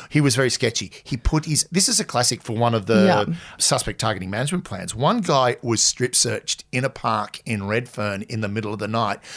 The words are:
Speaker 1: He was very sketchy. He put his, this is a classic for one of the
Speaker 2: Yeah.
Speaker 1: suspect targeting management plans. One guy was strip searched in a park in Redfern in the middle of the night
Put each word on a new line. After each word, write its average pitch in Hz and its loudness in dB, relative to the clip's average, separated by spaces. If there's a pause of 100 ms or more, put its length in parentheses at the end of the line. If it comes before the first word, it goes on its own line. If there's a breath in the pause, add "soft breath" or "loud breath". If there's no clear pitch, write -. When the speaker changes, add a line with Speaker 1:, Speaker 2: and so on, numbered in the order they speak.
Speaker 1:
He 151 4
was 139 6
very 131 4
sketchy. - -2 (140)
He 135 -6
put 156 0
his, 151 0
this 185 2
is 226 0
a 170 -2
classic - 0
for 110 -4
one 117 2
of 104 -2
the 110 6 (240)
Speaker 2:
Yeah. 165 -2 (240 loud breath)
Speaker 1:
suspect - 0
targeting 92 -2
management 143 -2
plans. 92 -10
One 156 0
guy 131 2
was 113 0
strip - 0
searched - -2
in 127 0
a 131 0
park 110 -4
in 107 -4
Redfern 107 -2
in 110 -6
the 104 -2
middle 104 -4
of 107 -6
the 104 -4
night 104 -2 (160 loud breath)